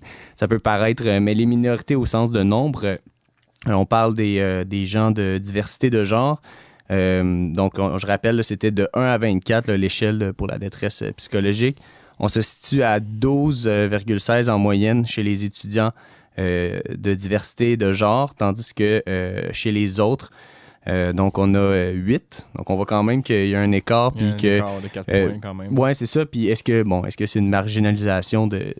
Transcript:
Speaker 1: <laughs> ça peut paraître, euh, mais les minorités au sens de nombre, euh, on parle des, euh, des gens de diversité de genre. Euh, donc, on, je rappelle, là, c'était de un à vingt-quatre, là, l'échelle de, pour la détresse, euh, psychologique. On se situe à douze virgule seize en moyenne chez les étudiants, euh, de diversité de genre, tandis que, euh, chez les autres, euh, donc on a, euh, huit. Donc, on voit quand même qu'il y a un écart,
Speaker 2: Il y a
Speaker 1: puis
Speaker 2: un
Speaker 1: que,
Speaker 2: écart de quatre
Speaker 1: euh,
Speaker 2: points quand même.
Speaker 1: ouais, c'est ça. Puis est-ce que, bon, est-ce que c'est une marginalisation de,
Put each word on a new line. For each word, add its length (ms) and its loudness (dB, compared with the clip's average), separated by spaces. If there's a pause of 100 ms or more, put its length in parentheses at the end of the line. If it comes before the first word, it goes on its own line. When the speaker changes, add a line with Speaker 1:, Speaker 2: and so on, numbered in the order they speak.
Speaker 1:
<laughs> 340 -20
ça 100 -2
peut 120 0
paraître, 480 0
euh, 120 4
mais 140 2
les 120 2
minorités 500 0
au 100 0
sens 260 0
de 120 2
nombre, 420 0
euh, 100 -2 (680)
on 200 2
parle 300 2
des, 240 2
euh, 240 0
des 220 -4
gens 260 2
de 260 0
diversité 520 -2
de 160 2
genre. 360 0 (500)
Euh, 640 2
donc, 260 0
on, 180 -2
je 80 -6
rappelle, 300 0
là, 80 0
c'était 280 -2
de 220 0
un 100 0
à 140 0
vingt-quatre, 500 0
là, 100 0
l'échelle 420 0
de, 120 -2
pour 160 -6
la 120 -6
détresse, 420 -8
euh, 120 -6
psychologique. 640 -2 (420)
On 80 0
se 140 0
situe 420 -2
à 160 2
douze 680 0
virgule 520 0
seize 300 2
en 100 2
moyenne 460 2
chez 180 -4
les 220 -2
étudiants, 460 -2 (460)
euh, 420 -2 (100)
de 240 -2
diversité 640 -2
de 140 2
genre, 420 0
tandis 400 -4
que, 340 0
euh, 440 -4
chez 200 -4
les 280 0
autres, 320 0 (560)
euh, 240 0
donc 260 0
on 160 4
a, 60 4
euh, 320 2
huit. 640 -4
Donc, 140 -8
on 60 0
voit 100 -2
quand 180 0
même 180 2
qu'il 280 0
y 60 0
a 40 2
un 120 2
écart, 440 2
Speaker 2:
Il 120 0
y 20 2
a 40 0
Speaker 1:
puis 140 0
Speaker 2:
un 40 4
Speaker 1:
que, 60 4
Speaker 2:
écart 240 -2
de 60 -10
quatre 220 -10
Speaker 1:
euh, 200 4
Speaker 2:
points 120 -8
quand 120 -10
même. 240 -4
Speaker 1:
ouais, 160 2
c'est 120 -6
ça. 200 0
Puis 220 -2
est-ce 160 0
que, 200 2
bon, 220 0
est-ce 120 -8
que 80 -2
c'est 140 -2
une 100 2
marginalisation 1000 0
de, 320 -4